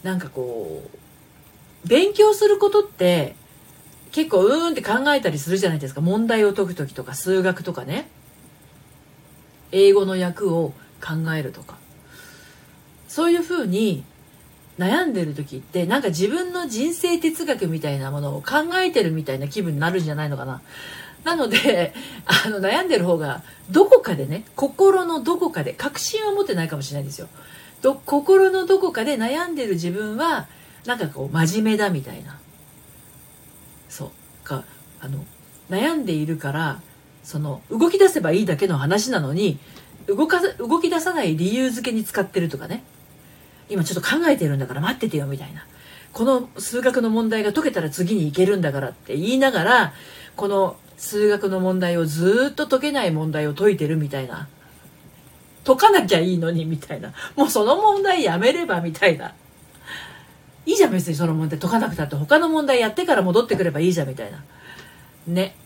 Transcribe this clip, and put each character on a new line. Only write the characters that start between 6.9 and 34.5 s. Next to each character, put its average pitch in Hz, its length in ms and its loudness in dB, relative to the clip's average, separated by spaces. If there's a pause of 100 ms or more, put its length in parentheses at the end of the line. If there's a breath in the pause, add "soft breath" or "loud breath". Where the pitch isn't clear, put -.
と 135 120 -12
か、 135 100 -12
数 185 260 0
学 180 220 0
と 180 100 -8
か 123 120 -10
ね。 208 240 -8 (1600)
英 196 220 8
語 196 120 6
の 190 140 -2
訳 180 240 -4
を 165 300 0 (280 loud breath)
考 160 340 -4
え 156 60 -2
る 131 100 -8
と - 120 -20
か。 - 140 -20 (1400 loud breath)
そ 320 120 0
う 339 60 4
い 349 60 4
う 339 60 0
風 330 240 -2
に 180 360 0 (760)
悩 247 260 2
ん 285 80 -2
で 180 100 -2
る 151 120 -6
時 143 220 -10
っ - 40 -10
て、 180 240 -4
な 233 140 0
ん - 20 -4
か 233 60 -2
自 175 200 0
分 359 240 -2
の 349 160 -6
人 262 280 -4
生 349 240 -2
哲 320 260 -2
学 240 220 -2
み 160 120 -4
た 151 120 -4
い 139 80 -4
な 135 100 -6
も 143 120 -6
の 143 140 -6
を 147 60 -8
考 311 360 -2
え 370 120 2
て 240 140 2
る 165 80 0
み 160 120 -4
た 135 120 -6
い 131 40 -6
な 143 80 -6
気 208 140 -6
分 165 140 -2
に 139 40 -4
な 165 120 0
る 185 100 -2
ん - 20 -4
じ 156 60 -4
ゃ 151 60 -4
な 151 100 -6
い 143 40 -6
の 139 80 -6
か 127 80 -10
な。 131 180 -12 (600 loud breath)
な 330 120 -2
の 294 120 0
で、 180 460 0 (320 loud breath)
あ - 240 2
の、 208 100 -4
悩 214 220 0
ん 381 60 -4
で 294 100 2
る 175 80 0
方 175 140 2
が、 143 240 -6 (260 loud breath)
ど 311 160 6
こ - 160 10
か 190 140 -4
で 139 100 -4
ね、 165 200 -6 (100)
心 370 500 4
の 330 160 -4
ど 320 160 0
こ 349 140 -2
か 151 120 -6
で、 - 100 -6
確 - 260 -8
信 427 260 -4
は 415 60 0
持 403 100 -2
っ - 20 2
て 240 120 -2
な 165 80 -2
い 160 40 -4
か 151 80 -8
も 139 60 -6
し 135 80 -8
れ 143 60 -8
な 143 60 -4
い - 20 -6
ん - 20 -8
で 139 80 -12
す - 60 -16
よ。 - 80 -14 (560 loud breath)
ど-、 262 100 4 (100)
心 381 460 4
の 370 160 0
ど 381 140 4
こ 370 120 0
か 220 140 -4
で 285 100 0
悩 254 300 -2
ん 349 80 -8
で 285 100 -6
る 208 100 -2
自 170 180 -4
分 214 260 -6
は、 302 300 -2 (400 loud breath)
な 240 80 -2
ん - 20 -10
か 185 100 -6
こ 139 240 -10
う、 - 40 -4
真 165 260 2
面 220 120 2
目 208 40 0
だ 202 140 0
み 147 100 -2
た - 140 -14
い - 80 -16
な。 - 160 -18 (1500)
そ - 160 -12
う。 - 60 -16 (320)
か、 135 200 -6 (360 loud breath)